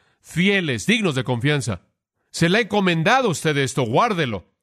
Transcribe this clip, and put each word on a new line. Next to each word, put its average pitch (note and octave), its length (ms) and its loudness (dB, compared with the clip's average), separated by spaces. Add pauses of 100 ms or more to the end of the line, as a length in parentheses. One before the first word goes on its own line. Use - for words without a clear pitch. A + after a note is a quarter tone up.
(200)
fieles, F3 680 0
dignos G3 300 0
de B2+ 80 -2
confianza. B2 600 -2 (480)
"Se E3+ 180 0
le F#3+ 80 2
ha A#3+ 40 2
encomendado G3+ 680 2
a - 20 0
usted D3+ 260 -2
esto, C#3 260 0
guárdelo. C#3+ 680 -2 (120)